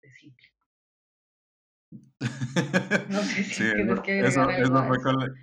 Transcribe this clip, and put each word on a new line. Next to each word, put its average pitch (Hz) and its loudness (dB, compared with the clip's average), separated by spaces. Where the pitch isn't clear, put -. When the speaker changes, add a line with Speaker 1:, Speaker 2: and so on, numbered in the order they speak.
Speaker 1:
de 135 -20
simple. - -20
Speaker 2:
<laughs> - -2
Speaker 1:
No 95 -2
sé 196 -2
si - -8
Speaker 2:
Sí, 113 -2
Speaker 1:
tienes 107 2
Speaker 2:
eso, - -4
Speaker 1:
que - -4
agregar 127 2
Speaker 2:
eso, 131 2
Speaker 1:
algo 131 0
Speaker 2:
eso 131 4
Speaker 1:
a 131 2
Speaker 2:
fue 127 2
Speaker 1:
eso. 127 -6
Speaker 2:
con 131 2
la, 127 -2